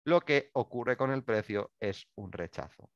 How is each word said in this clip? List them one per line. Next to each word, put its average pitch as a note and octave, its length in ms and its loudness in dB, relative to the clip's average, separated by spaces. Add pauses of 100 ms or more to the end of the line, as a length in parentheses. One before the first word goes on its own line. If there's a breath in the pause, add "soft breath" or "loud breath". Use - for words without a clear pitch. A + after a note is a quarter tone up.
lo E3 160 4
que C#3+ 320 2
ocurre A#2+ 440 0
con C3 140 2
el C3+ 120 -2
precio G#2+ 560 0
es G2+ 260 -4 (100)
un G2 160 -10
rechazo. - 640 -10